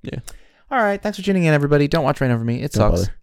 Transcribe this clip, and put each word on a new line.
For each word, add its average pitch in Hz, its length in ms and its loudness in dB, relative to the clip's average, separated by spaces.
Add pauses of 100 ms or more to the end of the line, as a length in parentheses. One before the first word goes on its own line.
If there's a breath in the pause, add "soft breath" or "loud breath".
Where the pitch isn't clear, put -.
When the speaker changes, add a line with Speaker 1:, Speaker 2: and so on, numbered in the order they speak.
Speaker 1:
Yeah. - 180 -10 (500 loud breath)
Speaker 2:
All 269 120 -2
right. 202 200 -2
Thanks 208 160 -6
for 190 60 -12
tuning 190 200 2
in, 156 100 4
everybody. 143 340 2
Don't 160 160 0
watch 143 160 -2
Reign 131 100 2
Over 113 140 0
Me. 117 180 -4
It 147 100 -6
Speaker 1:
Don't - 240 4
Speaker 2:
sucks. 98 140 0 (120)